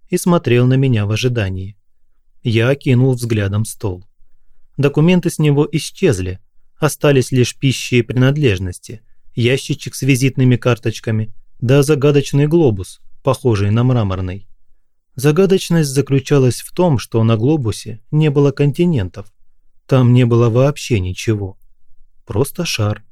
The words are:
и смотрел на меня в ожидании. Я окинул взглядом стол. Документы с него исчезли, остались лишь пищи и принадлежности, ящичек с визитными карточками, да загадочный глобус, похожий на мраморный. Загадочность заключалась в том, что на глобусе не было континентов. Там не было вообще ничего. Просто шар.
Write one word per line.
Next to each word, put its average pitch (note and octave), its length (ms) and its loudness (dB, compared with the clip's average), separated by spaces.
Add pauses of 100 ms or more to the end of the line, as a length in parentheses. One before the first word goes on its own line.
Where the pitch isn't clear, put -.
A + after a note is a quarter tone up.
и F3+ 80 -2
смотрел B2+ 500 2
на C3 80 2
меня B2 320 0
в G#2 40 -2
ожидании. G#2 640 -4 (680)
Я A2+ 260 0
окинул C3 440 2
взглядом A2 520 -2
стол. F#2+ 400 -8 (720)
Документы E3 540 2
с - 80 -6
него D3 320 2
исчезли, G2 680 -2 (420)
остались C#3+ 500 0
лишь B2 240 0
пищи - 400 -2
и A#2+ 60 4
принадлежности, A#2 1000 -2 (340)
ящичек B2+ 580 -2
с - 80 -14
визитными B2+ 560 2
карточками, A2+ 760 -4 (260)
да C3+ 240 2
загадочный C#3+ 640 2
глобус, C#3 520 0 (240)
похожий A2 460 0
на A2+ 140 2
мраморный. G2 640 -2 (680)
Загадочность E3 760 2
заключалась C3+ 720 0
в - 120 -16
том, F3 240 2
что A2+ 260 -2
на A2+ 140 2
глобусе A2+ 720 -2
не D3+ 220 2
было C#3+ 200 2
континентов. C#3+ 800 -2 (540)
Там B2+ 280 4
не B2 120 4
было A#2 240 4
вообще A#2+ 500 0
ничего. F#2+ 600 -4 (640)
Просто D3 400 -4
шар. G#2 460 -4